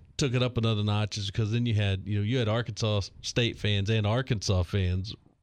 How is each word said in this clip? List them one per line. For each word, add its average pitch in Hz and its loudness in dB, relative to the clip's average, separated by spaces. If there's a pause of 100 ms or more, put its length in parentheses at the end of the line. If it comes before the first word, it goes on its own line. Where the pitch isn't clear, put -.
(180)
took 131 0
it 123 4
up 123 0
another 110 2
notch, 104 0
is 101 -6
because 104 -2
then 120 0
you 117 0
had, 98 0
you 104 -2
know, 104 0
you 117 0
had 110 0
Arkansas 107 0 (200)
State - 0
fans 101 0
and 110 2
Arkansas 107 2
fans 92 0 (280)